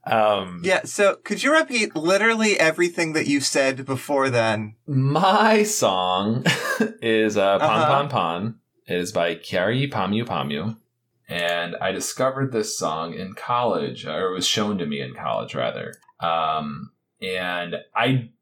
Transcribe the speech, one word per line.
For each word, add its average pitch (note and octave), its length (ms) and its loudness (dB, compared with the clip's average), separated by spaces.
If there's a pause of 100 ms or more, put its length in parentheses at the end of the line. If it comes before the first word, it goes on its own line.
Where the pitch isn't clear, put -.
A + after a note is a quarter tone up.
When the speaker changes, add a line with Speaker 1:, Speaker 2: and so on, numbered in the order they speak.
Speaker 1:
Um, G#2+ 600 2
Speaker 2:
Yeah, F#3 200 2
so G3 320 2
could - 260 -6
you C#4 140 4
repeat A#3 380 0
literally G#3 640 2
everything E3+ 540 2
that D3+ 140 0
you C#3+ 140 2
said C3+ 440 0
before C3+ 460 0
then? A2 440 0 (120)
Speaker 1:
My F#3+ 760 4
song G2 800 0 (280)
<laughs> - 300 -4
is, A2 340 2
uh, G2 220 4
Pon D#3 120 4
Speaker 2:
Uh-huh. D3+ 240 2
Speaker 1:
Pon C#3+ 140 0
Pon. G2 460 -2 (320)
It F2+ 100 -4
is F2+ 160 -4
by E2+ 220 0
Kyary A2+ 560 -2
Pamyu G#2 340 -2
Pamyu. D#2 540 -4 (500)
And F2 480 -4
I F#2+ 160 -2
discovered C3 600 -2
this A2 260 -4
song E2 340 -4
in F#2+ 220 -10
college, F#2+ 720 -2
or E2+ 240 -2
it - 20 -6
was F#2 140 -2
shown G#2 320 0
to E2+ 80 -4
me C#2+ 160 -6
in C2 100 -10
college, A#1 420 -6
rather. - 380 -4 (280)
Um, D#2 720 -2 (280)
and F2+ 540 -4 (200)
I B2 360 2 (100)